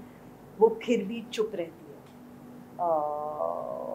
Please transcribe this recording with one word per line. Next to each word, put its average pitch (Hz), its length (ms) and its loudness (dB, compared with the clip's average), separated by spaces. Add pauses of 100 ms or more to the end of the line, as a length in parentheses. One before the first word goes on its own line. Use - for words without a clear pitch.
(600)
वो 220 260 8
फिर 220 180 4
भी 226 280 -6
चुप 220 220 0
रहती 165 360 -6
है, - 80 -16 (840)
अ, 175 100 4 (1040)